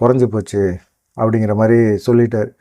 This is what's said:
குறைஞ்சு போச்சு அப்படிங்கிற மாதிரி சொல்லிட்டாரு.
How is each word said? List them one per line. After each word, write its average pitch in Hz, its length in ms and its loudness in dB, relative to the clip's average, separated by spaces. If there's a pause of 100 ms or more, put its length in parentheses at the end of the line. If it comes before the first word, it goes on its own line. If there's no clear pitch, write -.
குறைஞ்சு 123 260 2
போச்சு 101 360 -4 (540)
அப்படிங்கிற 110 380 -2
மாதிரி 110 240 2 (280)
சொல்லிட்டாரு. 117 440 0 (100)